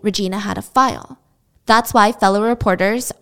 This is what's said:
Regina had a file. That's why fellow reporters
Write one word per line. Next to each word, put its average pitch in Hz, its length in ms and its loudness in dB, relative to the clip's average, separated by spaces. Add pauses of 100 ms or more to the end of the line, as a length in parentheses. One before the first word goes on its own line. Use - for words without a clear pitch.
Regina 196 380 -4
had 202 180 -6
a 190 40 -8 (140)
file. 262 420 -2 (460)
That's 226 300 2
why 220 180 4
fellow 202 300 2
reporters 220 800 -2